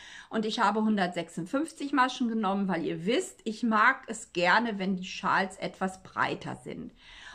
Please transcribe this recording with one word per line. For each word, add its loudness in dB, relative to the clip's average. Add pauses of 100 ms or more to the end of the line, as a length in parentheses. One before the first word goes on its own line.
(280)
und -2
ich 0
habe 4
hundertsechsundfünfzig -2
Maschen 2
genommen, 0
weil 0
ihr -4
wisst, -2
ich -6
mag 4
es -12
gerne, 4
wenn 0
die -6
Schals 0
etwas -6
breiter -4
sind. -12 (420)